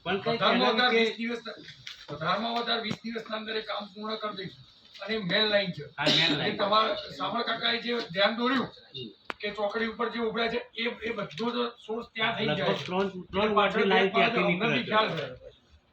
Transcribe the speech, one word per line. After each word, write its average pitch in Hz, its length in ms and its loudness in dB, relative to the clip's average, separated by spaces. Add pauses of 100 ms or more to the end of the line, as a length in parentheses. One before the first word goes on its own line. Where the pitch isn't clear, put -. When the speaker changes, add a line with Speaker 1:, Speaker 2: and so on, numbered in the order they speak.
Speaker 1:
પણ 190 180 -2
કંઈક 220 60 -4
Speaker 2:
વધારમાં 233 280 4
Speaker 1:
એના 247 180 4
Speaker 2:
વધારે 233 260 4
Speaker 1:
લીધે 226 60 6
Speaker 2:
વીસ 208 120 -2
દિવસ, 233 260 -6 (680)
વધારમાં 202 420 -2
વધારે 233 280 0
વીસ 214 120 -2
દિવસના 220 440 -8
અંદર 220 200 -6
એ 220 40 -4
કામ 208 240 -6
પૂર્ણ 214 300 -8
કરી 214 200 -6
દઈશું. - 280 -12 (400)
અને 214 120 -2
એ - 20 0
મેઇન 202 280 2
લાઈન 202 260 2
છે. 143 140 -8
Speaker 1:
હા, 147 200 -4
મેઇન 147 320 4
લાઈન. 202 160 0
Speaker 2:
એ - 40 -6
તમારા 214 380 4
સામળ 214 460 -4
કાકાએ 226 400 -2
જે 240 180 -2
ધ્યાન 202 380 2
દોર્યું 240 280 2
Speaker 1:
હમ. - 420 -14 (320)
Speaker 2:
કે 202 120 -4
ચોકડી 214 360 -2
ઉપર 220 220 -2
જે 220 100 -6
ઉભરાય 226 300 0
છે 233 80 -2
એ, 233 260 -6
એ 226 300 -4
બધો 208 360 -4
જ 240 220 -2 (140)
સોર્સ 226 280 -6
ત્યાં 220 240 -2
થઈ 220 80 0
જાય - 120 2
Speaker 1:
લગભગ - 180 2
Speaker 2:
છે. - 100 -6
Speaker 1:
ત્રણ, 185 240 0
ત્રણ 190 420 -2
Speaker 2:
એ 202 40 4
પાછળ 196 180 4
Speaker 1:
વોટની 208 160 4
લાઈન 190 140 6
Speaker 2:
ગેટ 190 100 2
Speaker 1:
ત્યાંથી - 280 4
Speaker 2:
પાડે 180 120 4
અમને 180 240 2
બી - 60 0
Speaker 1:
નીકળે 214 260 2
છે. 165 60 -4
Speaker 2:
ખ્યાલ 135 200 -6
છે. - 140 -18 (420)